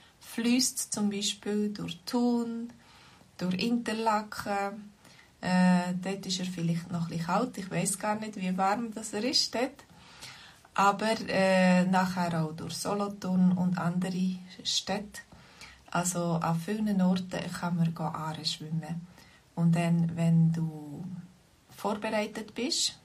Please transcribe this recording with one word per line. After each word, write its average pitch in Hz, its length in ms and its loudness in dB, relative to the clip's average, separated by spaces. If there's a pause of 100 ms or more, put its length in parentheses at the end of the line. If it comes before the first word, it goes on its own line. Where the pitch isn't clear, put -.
(200)
fließt, - 720 0
zum 208 180 0
Beispiel 208 600 -2
durch 175 360 -8
Thun, 233 680 0 (640)
durch 180 160 -2
Interlaken. 214 1400 -2 (480)
Äh, 180 600 4
dort 196 260 -6
ist 190 120 -4
er 185 80 -4
vielleicht 170 460 -2
noch 170 120 -2
ein - 40 -6
bisschen 165 180 -6
kalt. 214 320 -2
Ich 185 140 -10
weiss 185 260 -2
gar 214 220 -2
nicht, 214 160 -8
wie 185 200 -2
warm 214 380 0
das 214 200 -10
er 208 100 -2
ist - 280 0
dort. 254 320 -4 (920)
Aber, 202 360 4 (180)
äh, 185 560 6
nachher 185 580 2
auch 156 100 -2
durch 165 220 -8
Solothurn 185 800 2
und 180 260 2
andere 185 580 0 (260)
Städte. - 580 -4 (680)
Also 175 440 0
an 165 240 0
vielen 208 440 0
Orten 185 500 0
kann 175 240 -4
man 165 180 4
go 160 100 -6
Aare 156 400 -6
schwimmen. 156 600 -6 (500)
Und 170 180 4
dann, 170 420 2
wenn 165 360 6
du 156 520 -6 (720)
vorbereitet 214 800 -4
bist - 500 -2